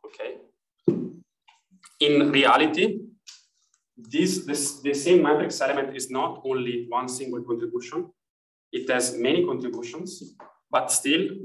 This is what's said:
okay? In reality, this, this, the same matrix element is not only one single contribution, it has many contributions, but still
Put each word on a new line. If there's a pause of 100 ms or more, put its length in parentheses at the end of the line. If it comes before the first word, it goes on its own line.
okay? (1600)
In
reality, (1000)
this,
this,
the
same
matrix
element
is
not
only
one
single
contribution, (640)
it
has
many
contributions, (360)
but
still (180)